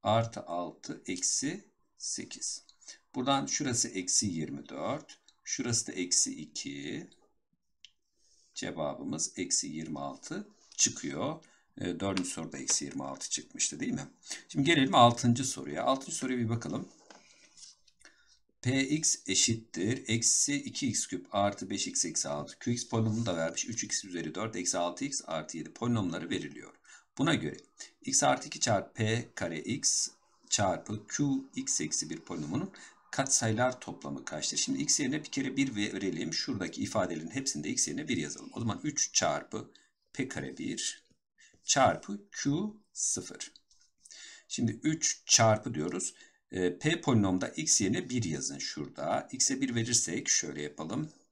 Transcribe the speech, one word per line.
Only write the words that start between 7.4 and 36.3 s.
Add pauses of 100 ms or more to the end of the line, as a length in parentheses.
Cevabımız
eksi
yirmi
altı (300)
çıkıyor. (320)
E,
dördüncü
soruda
eksi
yirmi
altı
çıkmıştı
değil
mi? (420)
Şimdi
gelelim
altıncı
soruya.
Altıncı
soruya
bir
bakalım. (1700)
P
x (100)
eşittir
eksi
iki
x
küp
artı
beş
x
eksi
altı.
Q
X
polinomunu
da
vermiş.
Üç
x
üzeri
dört
eksi
altı
x
artı
yedi
polinomları
veriliyor. (440)
Buna
göre (440)
x
artı
iki
çarpı
P
kare
x (400)
çarpı
Q (320)
x
eksi
bir
polinomunun (400)
katsayılar
toplamı
kaçtır?
Şimdi
x
yerine
bir
kere
bir
verelim.